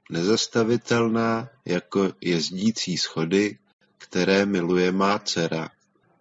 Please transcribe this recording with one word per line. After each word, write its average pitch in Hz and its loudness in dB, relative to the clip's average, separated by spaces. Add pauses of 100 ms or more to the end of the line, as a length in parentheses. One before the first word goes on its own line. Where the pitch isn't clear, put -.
(100)
Nezastavitelná 113 0 (160)
jako 90 0
jezdící 87 -2
schody, 95 0 (400)
které 95 2
miluje 90 2
má 98 0
dcera, 82 -4 (500)